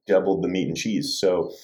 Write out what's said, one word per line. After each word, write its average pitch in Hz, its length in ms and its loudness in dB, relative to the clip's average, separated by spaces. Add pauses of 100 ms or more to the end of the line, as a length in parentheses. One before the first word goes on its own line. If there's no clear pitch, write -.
doubled 95 360 2
the 90 60 -2
meat 92 200 -2
and 80 80 -4
cheese. - 420 -4
So 90 340 0 (120)